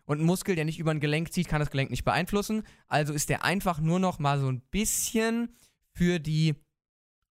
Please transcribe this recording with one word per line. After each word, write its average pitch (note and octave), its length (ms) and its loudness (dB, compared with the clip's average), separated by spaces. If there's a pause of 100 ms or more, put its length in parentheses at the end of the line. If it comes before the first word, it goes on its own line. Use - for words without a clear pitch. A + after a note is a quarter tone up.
Und D3 140 -2
ein D#3+ 60 2
Muskel, F3 300 2
der D#3 100 0
nicht D#3 140 -4
über D#3+ 120 0
ein D#3 80 0
Gelenk D3+ 320 0
zieht, F3 160 0
kann D3+ 120 0
das D3 100 0
Gelenk C3+ 220 -2
nicht B2 140 -4
beeinflussen. G3+ 580 0 (240)
Also D3 260 0
ist D3 160 -2
der C#3 140 -2
einfach E3+ 360 0
nur D#3+ 200 2
noch F#3 200 0
mal C#3+ 200 2
so C3+ 100 0
ein B2+ 120 -2 (100)
bisschen A3+ 840 0 (380)
für F3 260 2
die D#3 360 2 (760)